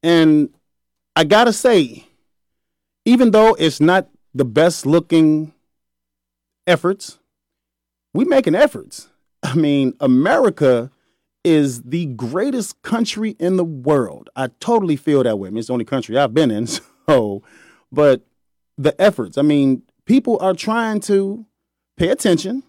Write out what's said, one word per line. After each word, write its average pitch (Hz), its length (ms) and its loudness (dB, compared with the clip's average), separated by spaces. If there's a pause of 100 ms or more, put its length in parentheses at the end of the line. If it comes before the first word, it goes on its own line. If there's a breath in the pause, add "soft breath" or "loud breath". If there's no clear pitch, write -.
And 160 480 2 (640)
I 160 80 2
gotta 214 280 4
say, 190 540 0 (960)
even 240 280 4
though 214 240 4
it's 156 260 -2
not 180 260 2 (260)
the 127 120 0
best 156 400 0
looking 156 680 2 (1120)
efforts, 180 500 -2 (960)
we 214 100 -2
making 269 300 0
efforts. - 560 -4 (320)
I 135 140 -6
mean, 143 440 0
America 139 920 0 (520)
is 143 380 0
the 156 240 -6
greatest 160 760 -6
country 220 560 -4
in 185 180 -2
the 175 80 0
world. 131 680 -4
I 131 140 -6 (100)
totally 196 380 -2
feel 143 260 0
that 107 160 -2
way. 98 80 -10
I - 20 -14
mean, 107 80 -8
it's 110 100 -8
the 127 60 -6
only 120 100 -4
country 117 320 -6
I've 131 180 0
been 139 180 2
in, 110 160 -4
<laughs> - 400 -14
so, 107 340 0 (500 soft breath)
but 143 300 2 (560)
the 143 240 -4
efforts, 156 360 0
I 139 40 -2
mean, 143 400 2 (240)
people 240 360 0
are 185 120 0
trying 220 480 -4
to 202 440 -2 (520)
pay 170 120 0
attention. 214 600 -2